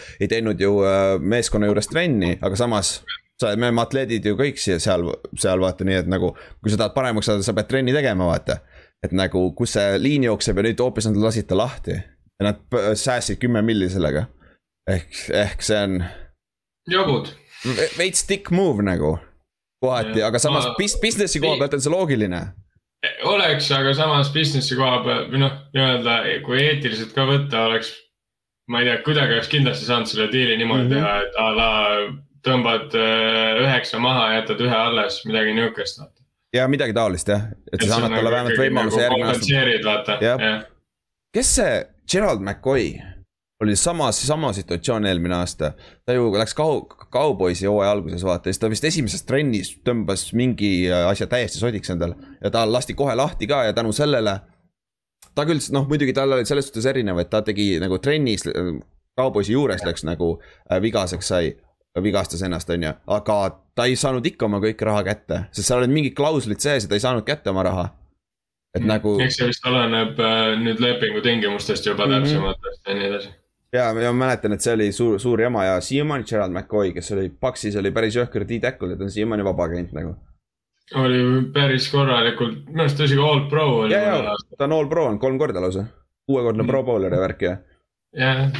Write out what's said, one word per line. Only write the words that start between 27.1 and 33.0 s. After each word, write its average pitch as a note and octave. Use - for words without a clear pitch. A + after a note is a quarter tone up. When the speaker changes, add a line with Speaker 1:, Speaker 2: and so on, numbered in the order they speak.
Speaker 2:
ka C3+
võtta, C#3
oleks, A2+
ma A#2+
ei B2
tea, A#2
kuidagi C#3
oleks A2+
kindlasti C3+
saanud A2+
selle G#2+
diili A#2+
niimoodi A#2+
Speaker 1:
Mhm. C3+
Speaker 2:
teha, G#2
et G2+
a A2
la A2+
tõmbad, A#2
äh, A2+